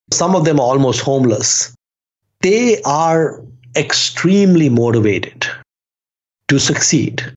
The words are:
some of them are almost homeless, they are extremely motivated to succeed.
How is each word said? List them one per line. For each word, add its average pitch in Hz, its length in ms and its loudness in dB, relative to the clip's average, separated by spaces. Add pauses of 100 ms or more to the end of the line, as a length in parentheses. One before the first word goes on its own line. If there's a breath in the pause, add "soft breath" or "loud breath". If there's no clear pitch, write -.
(120)
some 180 220 0
of 165 100 2
them 151 140 2
are 127 80 2
almost 127 340 0
homeless, 131 760 -2 (680)
they 220 420 2
are 160 580 0 (360)
extremely 175 920 2
motivated 117 760 0 (1000)
to 139 100 2
succeed. - 640 -2 (140)